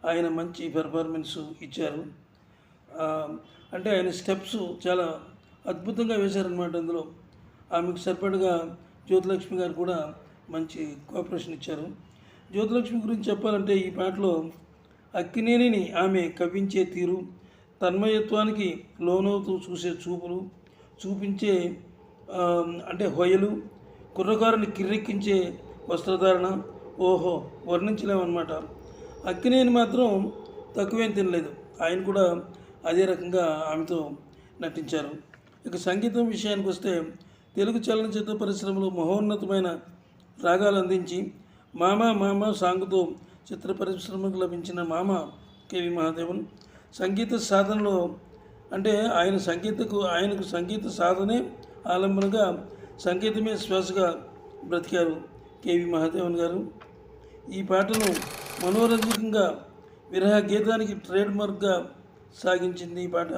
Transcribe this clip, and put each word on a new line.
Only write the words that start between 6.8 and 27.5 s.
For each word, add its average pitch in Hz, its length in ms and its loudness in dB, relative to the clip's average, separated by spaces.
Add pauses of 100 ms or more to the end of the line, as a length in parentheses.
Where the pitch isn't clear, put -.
ఆమెకు 175 240 0
సరిపడగా 180 800 0 (320)
జ్యోతిలక్ష్మి 185 500 2
గారు 175 140 -2
కూడా 160 420 -2 (360)
మంచి 160 460 -6 (120)
కోఆపరేషన్ 170 460 -6
ఇచ్చారు. 151 320 -8 (640)
జ్యోతిలక్ష్మి 226 480 0
గురించి 214 300 -2
చెప్పాలంటే 202 460 0
ఈ 185 140 0
పాటలో 180 600 0 (640)
అక్కినేనిని 226 760 2
ఆమె 180 360 2
కవ్వించే 190 560 0
తీరు, 180 380 -2 (600)
తన్మయత్వానికి 214 1000 2 (160)
లోనవుతూ 190 600 2 (100)
చూసే 175 180 -4
చూపులు, 175 500 -6 (680)
చూపించే, 196 720 0 (500)
ఆ, 185 100 -4 (480)
అంటే 180 180 -2
హొయలు, 190 560 4 (540)
కుర్రకారుని 214 500 4
కిర్రెక్కించే 196 920 0 (300)
వస్త్రధారణ, 185 720 2 (380)
ఓహో 180 500 2 (160)